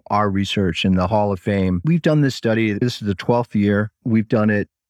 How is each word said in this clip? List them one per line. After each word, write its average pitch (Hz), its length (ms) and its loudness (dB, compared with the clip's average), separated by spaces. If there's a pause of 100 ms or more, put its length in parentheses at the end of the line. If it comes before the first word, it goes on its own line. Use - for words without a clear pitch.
our 104 220 0
research 95 540 -2
in 95 120 2
the 90 120 2
Hall 104 240 0
of 95 80 -4
Fame, 95 460 -2
we've 165 160 0
done 156 180 2
this 139 160 2
study. 110 380 0
This 120 280 -4
is 107 60 -6
the 98 80 -2
twelfth 120 400 -2
year. 104 360 2 (120)
We've 110 240 0
done 107 220 2
it 104 180 0 (220)